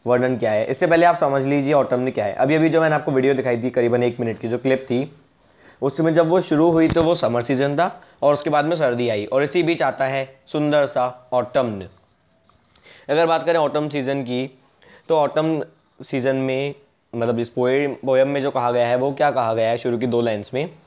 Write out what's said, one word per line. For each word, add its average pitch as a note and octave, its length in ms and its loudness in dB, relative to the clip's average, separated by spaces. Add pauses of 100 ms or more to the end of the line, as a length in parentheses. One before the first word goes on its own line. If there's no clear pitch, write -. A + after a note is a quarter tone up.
वर्णन B2 300 2
किया G#2+ 140 -2
है। G#2+ 160 0
इससे C3+ 200 0
पहले E3+ 200 4
आप E3+ 100 4
समझ C#3 260 0
लीजिए C#3 300 0
ऑटम B2+ 380 0
क्या A2+ 140 -4
है। G2+ 100 -4
अभी, C#3 200 2
अभी D#3+ 140 2
जो D#3+ 120 2
मैंने D#3 140 2
आपको D3 160 -4
वीडियो C3+ 240 2
दिखाई B2+ 280 -2
थी B2 80 -4
करीबन A#2+ 320 2
एक A#2+ 180 -2
मिनट A2+ 200 -4
की A#2 80 -6
जो A#2+ 100 -2
क्लिप C3 260 0
थी, C3 280 -4 (720)
उसमें D#3+ 320 0
जब E3 140 4
वो F3+ 120 2
शुरू E3 300 2
हुई D#3+ 180 4
तो E3 140 2
वो E3 120 2
समर A#2+ 280 -2
सीजन C#3 340 -2
था F3 260 -2 (200)
और C#3+ 100 4
उसके D3 180 -2
बाद D3 140 2
में E3 120 -2
सर्दी B2 320 0
आई G#2 160 -2
और C3 180 0
इसी D3+ 200 0
बीच E3 200 -2
आता C3+ 220 -2
है C3+ 420 -6
सुंदर D3 400 0
सा B2 460 -4
ऑटम। A#2+ 500 -2 (1300)
अगर E3 160 2
बात D#3+ 160 0
करें E3 160 2
ऑटम D3+ 300 0
सीजन C#3 340 -4
की, B2+ 360 -6 (500)
तो D#3+ 80 2
ऑटम D#3 460 0 (400)
सीजन C3+ 340 -2
में, C3 380 -4 (400)
मतलब, A#2 240 -2
इस A#2 100 -4
पोएम, C3 440 0
पोएम C3 360 0
में C#3+ 140 -4
जो C#3 80 -2
कहा B2 220 -2
गया A#2+ 140 2
है, A#2+ 100 2
वो C3+ 160 -2
क्या D3 180 0
कहा A#2 240 0
गया A2+ 160 0
है A#2+ 80 -2
शुरू A#2+ 200 -2
की B2+ 80 -2
दो A#2+ 140 0
लाइन्स A2 340 -4
में D#3 160 -4 (160)